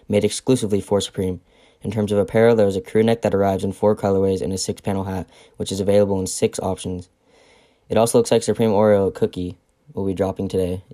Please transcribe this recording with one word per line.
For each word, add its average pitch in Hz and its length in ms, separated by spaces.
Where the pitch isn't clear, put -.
made 101 160
exclusively 104 580
for 101 200
Supreme. 92 380
In 104 100
terms 104 200
of 104 60
apparel, 113 380
there 104 120
is 98 80
a 92 60
crew 107 220
neck 113 180
that 98 140
arrives 98 280
in 98 100
four 107 220
colorways 95 460
and 92 120
a 95 40
six-panel 98 460
hat, 95 260
which 104 140
is 98 80
available 101 400
in 92 60
six - 340
options. 92 500
It - 80
also 117 200
looks 117 140
like 117 100
Supreme 110 300
Oreo 101 420
cookie 90 440
will 98 120
be 95 100
dropping 95 320
today. 92 360